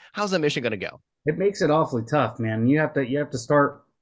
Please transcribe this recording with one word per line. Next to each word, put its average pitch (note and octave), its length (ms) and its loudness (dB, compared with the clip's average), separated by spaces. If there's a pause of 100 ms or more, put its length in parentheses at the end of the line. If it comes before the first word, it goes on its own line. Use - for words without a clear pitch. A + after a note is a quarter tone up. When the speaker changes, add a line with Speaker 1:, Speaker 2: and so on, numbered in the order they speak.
(120)
Speaker 1:
how's G#3 200 -4
that F#3 80 2
mission D3 220 0
gonna A2 140 -2
go? F#2 240 -10 (260)
Speaker 2:
It D#3+ 120 -2
makes G3 240 0
it D3+ 80 4
awfully D3 380 0
tough, C3 300 0
man. A2+ 280 0
You C#3+ 140 4
have D3+ 140 0
to, C3+ 120 0
you C3 120 -2
have D3 120 -4
to C3 80 -6
start C#3+ 460 0 (180)